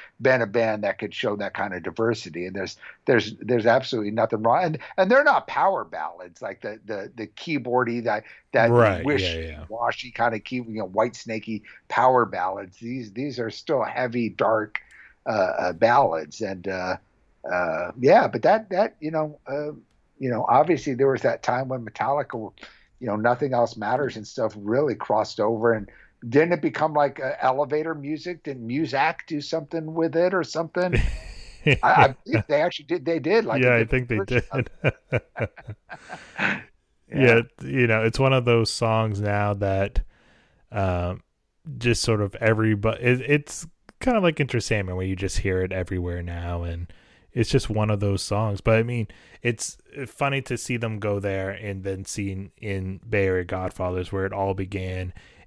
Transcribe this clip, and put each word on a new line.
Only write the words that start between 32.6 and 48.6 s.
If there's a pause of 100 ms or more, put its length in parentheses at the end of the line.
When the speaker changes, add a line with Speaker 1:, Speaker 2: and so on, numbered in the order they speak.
Speaker 1:
actually
did.
They
did.
Like,
Speaker 2:
Yeah,
Speaker 1:
a
Speaker 2:
I
Speaker 1:
different
Speaker 2:
think
they
Speaker 1:
version
of (180)
Speaker 2:
did. (200)
<laughs> (160)
Speaker 1:
it. (840)
<laughs> (480)
Speaker 2:
Yeah, (200)
Speaker 1:
Yeah.
Speaker 2:
you
know,
it's
one
of
those
songs
now
that, (720)
um, (560)
just
sort
of
everybo-,
it,
it's (340)
kind
of
like
Enter
Sandman,
where
you
just
hear
it
everywhere
now,
and (400)
it's
just
one
of
those
songs.